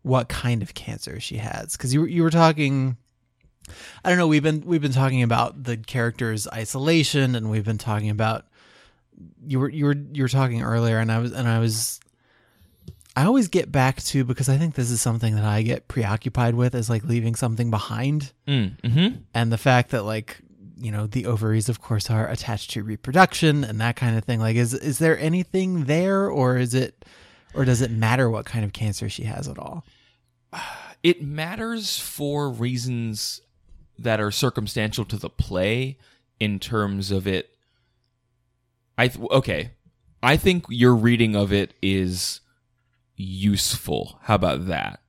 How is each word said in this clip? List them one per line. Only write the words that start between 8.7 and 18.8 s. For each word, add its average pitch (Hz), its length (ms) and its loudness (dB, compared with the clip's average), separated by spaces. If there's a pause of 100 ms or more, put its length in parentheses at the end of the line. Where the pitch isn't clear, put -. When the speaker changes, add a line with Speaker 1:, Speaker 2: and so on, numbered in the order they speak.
Speaker 1:
you 131 140 0
were, 135 80 0
you 143 160 -2
were, 143 120 4 (160)
you 143 100 -2
were 127 60 2
talking 123 340 2
earlier, 113 360 2
and 110 140 0
I 113 60 2
was, 120 140 -2
and 127 140 -2
I 113 120 2
was, 113 420 -2 (1160)
I 143 60 4
always 226 240 4
get - 240 0
back 131 300 2
to, 135 220 0
because 127 260 0
I 135 80 4
think 165 160 0
this 123 160 -2
is 117 100 0
something 113 360 0
that 107 80 2
I 107 180 2
get 117 260 -2
preoccupied 117 680 0
with, 123 200 2
is, 117 160 -2
like, 110 120 0
leaving 117 320 0
something 117 360 -2
behind. 131 600 -2 (160)
Speaker 2:
Mm, 120 360 0